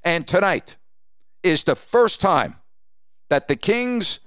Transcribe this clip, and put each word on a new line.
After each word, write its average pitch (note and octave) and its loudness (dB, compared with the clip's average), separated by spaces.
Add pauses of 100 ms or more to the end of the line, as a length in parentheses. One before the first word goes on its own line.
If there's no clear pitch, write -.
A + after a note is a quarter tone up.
And E3+ -2
tonight F#3 0 (640)
is D#3+ 0
the C#3+ 2
first - 0
time D3+ 2 (720)
that C#3 0
the C#3 0
Kings A#3+ -2